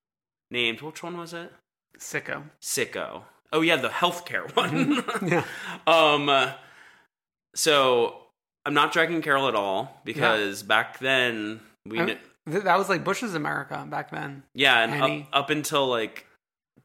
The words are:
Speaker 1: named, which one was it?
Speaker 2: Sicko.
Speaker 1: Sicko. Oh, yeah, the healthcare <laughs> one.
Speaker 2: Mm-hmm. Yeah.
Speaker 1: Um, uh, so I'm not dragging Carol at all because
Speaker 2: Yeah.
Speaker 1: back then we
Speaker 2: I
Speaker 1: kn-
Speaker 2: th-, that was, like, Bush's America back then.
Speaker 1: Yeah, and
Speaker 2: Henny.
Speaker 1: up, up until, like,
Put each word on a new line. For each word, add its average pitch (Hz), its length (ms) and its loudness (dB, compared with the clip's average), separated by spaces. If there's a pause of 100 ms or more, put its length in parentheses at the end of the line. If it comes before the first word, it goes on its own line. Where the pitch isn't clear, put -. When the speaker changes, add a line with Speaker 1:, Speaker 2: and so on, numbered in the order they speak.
(500)
Speaker 1:
named, 117 320 -2
which 156 200 -14
one 175 140 -10
was 170 160 -12
it? 170 180 -14 (480)
Speaker 2:
Sicko. 147 520 -8 (120)
Speaker 1:
Sicko. 92 600 -6 (300)
Oh, 160 80 0
yeah, 165 160 4
the 120 120 -2
healthcare 123 640 -4
<laughs> - 60 -18
one. 269 400 0
Speaker 2:
Mm-hmm. 226 320 -4
Yeah. 160 160 2 (420)
Speaker 1:
Um, 147 420 4
uh, 135 240 2 (1040)
so 131 600 4 (500)
I'm 147 80 -2
not 147 180 4
dragging 165 300 2
Carol 135 260 2
at 117 60 0
all 101 500 -2
because 107 580 0
Speaker 2:
Yeah. 98 60 -18
Speaker 1:
back 110 300 2
then 117 600 -2 (260)
we 113 140 -4
Speaker 2:
I 170 60 0
Speaker 1:
kn- 113 120 -4 (320)
Speaker 2:
th-, 190 140 -4
that 180 140 4
was, 196 100 0
like, 170 160 0
Bush's 190 300 -4
America 147 540 -6
back 147 220 -8
then. 147 320 -10 (120)
Speaker 1:
Yeah, 131 280 6
and 113 100 0
Speaker 2:
Henny. 147 400 -2
Speaker 1:
up, 143 120 2
up 143 60 -6
until, 147 360 0
like, 113 400 -2 (580)